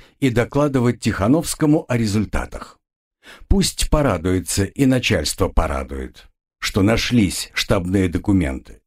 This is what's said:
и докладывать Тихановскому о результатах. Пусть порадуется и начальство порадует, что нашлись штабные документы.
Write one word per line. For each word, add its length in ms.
и 100
докладывать 720
Тихановскому 880
о 80
результатах. 800
Пусть 400
порадуется 720
и 220
начальство 640
порадует, 800
что 220
нашлись 720
штабные 540
документы. 800